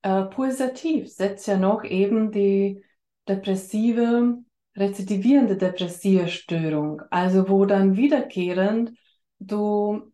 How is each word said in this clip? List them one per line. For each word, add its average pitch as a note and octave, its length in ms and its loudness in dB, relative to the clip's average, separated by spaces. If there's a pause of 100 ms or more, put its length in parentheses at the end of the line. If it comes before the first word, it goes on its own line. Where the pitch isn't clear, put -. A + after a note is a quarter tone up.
äh, F#3+ 220 0
pulsativ C4 840 -4
setzt G3+ 380 -6
ja G3+ 100 0
noch G3 280 2
eben G#3 480 0
die G3 500 0 (460)
depressive, A#3 1080 0 (380)
rezidivierende G3 800 2
depressive F#3 720 0
Störung, D#3 840 -4
also F#3 380 2
wo G3 160 4
dann G3 320 4
wiederkehrend A3 960 0 (460)
du G#3 760 -4